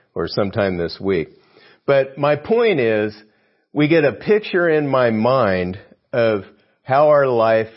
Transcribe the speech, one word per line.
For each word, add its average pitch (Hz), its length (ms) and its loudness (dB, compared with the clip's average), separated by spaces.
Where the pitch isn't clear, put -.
or 85 120 -4
sometime 98 500 -4
this 85 220 -6
week. 95 300 -2
But 135 320 0
my 147 180 0
point 220 440 0
is, 107 360 0
we 147 160 0
get 160 160 2
a 135 100 2
picture 208 540 -2
in 151 200 0
my 127 240 2
mind 107 680 0
of 113 320 0
how 143 280 2
our 143 180 4
life 113 500 2